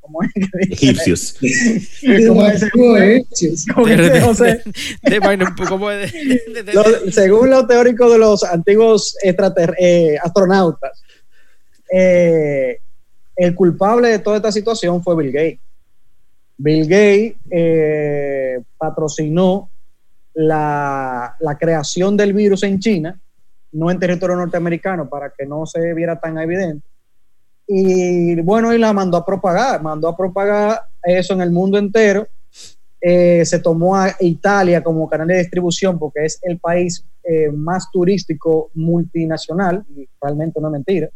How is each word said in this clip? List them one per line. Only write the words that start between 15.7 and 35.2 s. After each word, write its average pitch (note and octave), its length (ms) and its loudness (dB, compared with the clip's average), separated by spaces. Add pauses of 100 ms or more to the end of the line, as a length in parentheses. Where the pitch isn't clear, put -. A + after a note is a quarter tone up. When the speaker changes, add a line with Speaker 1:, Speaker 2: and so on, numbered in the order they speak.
Speaker 1:
Bill D#3 320 0
Gates, G#3 460 4 (160)
eh, D3 1080 -2 (180)
patrocinó D#3+ 920 -2 (680)
la, C#3+ 1040 -4
la D3 180 -4
creación E3 580 -2
del G3+ 160 0
virus G3 300 2
en G3 180 -2
China, F3+ 380 -2 (540)
no D#3+ 160 -4
en F3+ 120 -2
territorio F3+ 340 -2
norteamericano, E3+ 720 -4
para C#3+ 280 -10
que C#3 100 -8
no D3 180 -8
se E3 300 -4
viera E3 240 -4
tan D#3+ 200 -8
evidente. E3 460 -4 (840)
Y F3+ 720 2
bueno, A3+ 340 2
y A#3 40 2
la A3 140 2
mandó F#3+ 240 0
a E3+ 80 -2
propagar, F#3+ 560 0
mandó D#3 280 -4
a E3+ 80 -4
propagar G3+ 640 0 (240)
eso F3+ 300 0
en F#3 60 -2
el F3 120 0
mundo F#3+ 260 0
entero. G#3 480 2 (720)
Eh, F3 460 4
se E3+ 140 -2
tomó F3 360 0
a F#3+ 220 0
Italia F#3 640 2
como D#3+ 260 -2
canal D#3 200 -4